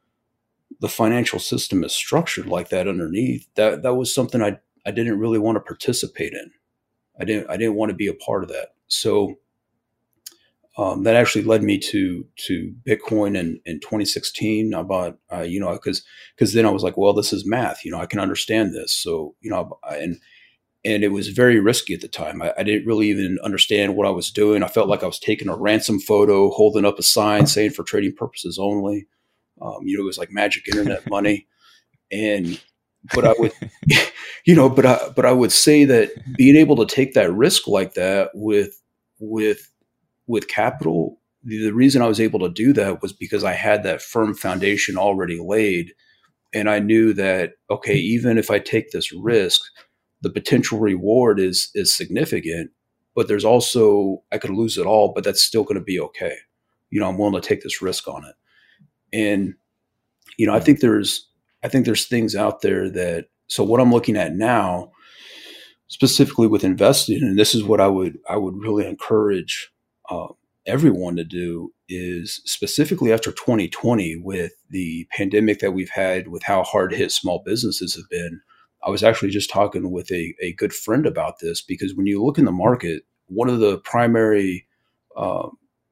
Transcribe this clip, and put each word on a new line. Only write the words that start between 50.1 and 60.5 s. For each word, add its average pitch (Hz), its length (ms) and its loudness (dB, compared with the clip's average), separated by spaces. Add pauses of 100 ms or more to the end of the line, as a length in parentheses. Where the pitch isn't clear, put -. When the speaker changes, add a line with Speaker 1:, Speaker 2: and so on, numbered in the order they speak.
Speaker 1:
the - 80 -2
potential 107 480 0
reward 104 600 4
is, 92 340 0
is 95 200 0
significant, 85 760 -4 (440)
but 120 140 0
there's 101 160 0
also, 107 760 4 (100)
I 107 60 -4
could 104 120 -6
lose 110 280 -2
it 87 80 -2
all, 101 260 4
but 98 120 -4
that's 101 180 0
still 107 220 2
gonna 98 160 -4
be 92 200 -4
okay. 76 360 -8 (540)
You 104 100 -2
know, 98 80 0
I'm 92 100 -4
willing 98 220 0
to - 60 -10
take - 160 0
this - 200 -8
risk 92 260 -6
on 73 160 -12
it. 69 100 -20 (800)
And, 101 420 -2 (840)
you 113 80 4
know, 98 60 2